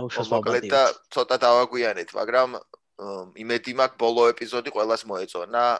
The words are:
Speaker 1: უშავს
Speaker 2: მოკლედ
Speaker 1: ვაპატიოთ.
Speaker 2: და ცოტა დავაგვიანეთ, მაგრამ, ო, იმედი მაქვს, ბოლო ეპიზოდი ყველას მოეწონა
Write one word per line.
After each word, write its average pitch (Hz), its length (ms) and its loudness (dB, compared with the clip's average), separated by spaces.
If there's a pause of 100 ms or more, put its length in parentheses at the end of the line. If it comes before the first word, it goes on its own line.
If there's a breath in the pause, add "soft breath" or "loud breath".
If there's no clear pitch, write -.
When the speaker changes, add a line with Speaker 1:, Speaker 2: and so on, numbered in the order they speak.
Speaker 1:
უშავს 113 220 -6
Speaker 2:
მოკლედ 117 320 0
Speaker 1:
ვაპატიოთ. 104 100 -6
Speaker 2:
და 139 100 4 (280)
ცოტა 127 280 -2
დავაგვიანეთ, 120 760 2
მაგრამ, 117 360 2 (480)
ო, 98 80 -14 (280)
იმედი 117 400 -6
მაქვს, 131 240 -2
ბოლო 117 320 4
ეპიზოდი 117 440 -4
ყველას 110 320 -2
მოეწონა 98 600 -4 (140)